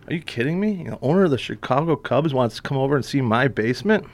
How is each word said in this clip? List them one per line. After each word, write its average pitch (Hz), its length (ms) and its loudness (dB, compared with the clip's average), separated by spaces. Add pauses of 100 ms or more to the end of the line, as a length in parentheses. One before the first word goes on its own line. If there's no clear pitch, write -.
"Are - 60 -6
you 165 80 -4
kidding 156 380 -4
me? 214 120 0
You 165 200 -8
know, - 120 -10
owner 175 220 4
of 160 60 2
the 123 60 4
Chicago 139 580 0
Cubs 139 380 0
wants 123 220 0
to - 80 -14
come 139 140 -4
over 139 180 0
and 131 100 0
see 139 160 -2
my 123 260 2
basement?" 127 680 0